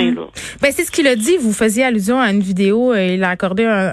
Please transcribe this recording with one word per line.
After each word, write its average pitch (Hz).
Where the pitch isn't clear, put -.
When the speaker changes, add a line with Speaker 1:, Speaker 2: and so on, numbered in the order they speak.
Speaker 1:
Hmm. 165
Speaker 2:
là. 165
Speaker 1:
Ben, 277
c'est 339
ce -
qu'il 302
a 254
dit. 233
Vous 233
faisiez 220
allusion 233
à 220
une 202
vidéo. 202
Euh, 185
il 190
a 180
accordé 190
un, 190